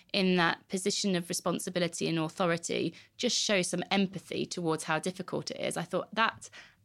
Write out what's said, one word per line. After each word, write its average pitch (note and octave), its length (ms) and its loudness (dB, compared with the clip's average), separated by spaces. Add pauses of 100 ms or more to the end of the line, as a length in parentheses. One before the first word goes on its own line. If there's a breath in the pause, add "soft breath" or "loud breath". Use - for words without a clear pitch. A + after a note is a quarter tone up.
(120)
in F#3 240 4
that E3+ 320 2
position G3 480 0
of F3 120 -2
responsibility F3 800 -2
and E3 120 2
authority E3 760 0 (220 loud breath)
just A#3 200 0
show G3 260 2
some F3+ 280 -2
empathy F#3+ 560 0
towards D#3+ 380 -2
how D#3 160 0
difficult D#3+ 500 -4
it - 100 -6
is, - 160 -2
I E3+ 60 -2
thought - 320 -4
that G#3+ 340 0 (360 loud breath)